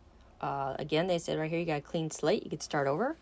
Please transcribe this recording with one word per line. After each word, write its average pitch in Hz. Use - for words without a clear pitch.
Uh, 139
again, 156
they 180
said 156
right 156
here, 165
you 170
got 151
a 147
clean 160
slate. 160
You -
could 160
start 143
over. 208